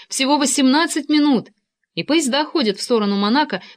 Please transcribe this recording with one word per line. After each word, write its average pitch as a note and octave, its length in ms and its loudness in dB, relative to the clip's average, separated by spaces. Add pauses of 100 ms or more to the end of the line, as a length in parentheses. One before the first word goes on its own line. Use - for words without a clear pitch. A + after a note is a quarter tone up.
всего C#4+ 300 0
восемнадцать C#4+ 720 0
минут! D4 380 2 (460)
И E3 80 -6
поезда C#4+ 420 0
ходят A#3+ 340 -2
в - 40 -8
сторону G#3 340 0
Монако G#3+ 460 0 (140)